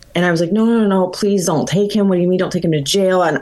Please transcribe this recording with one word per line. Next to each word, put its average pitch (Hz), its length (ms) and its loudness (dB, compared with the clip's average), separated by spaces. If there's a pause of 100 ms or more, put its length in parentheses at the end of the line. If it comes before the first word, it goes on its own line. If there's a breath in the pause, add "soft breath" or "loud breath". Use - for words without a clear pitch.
(160)
And 175 100 0
I 180 60 2
was 165 100 0
like, 165 100 -2
"No, 220 140 0
no, 233 140 2
no, 214 80 2
no, 185 200 2
please 196 400 -2
don't 160 200 0
take 202 240 0
him. 202 160 0
What 185 80 2
do 175 60 0
you 175 60 0
mean 185 120 0
don't 175 120 -2
take 175 140 -4
him 165 60 0
to 151 100 0
jail?" 185 420 0
And 156 180 0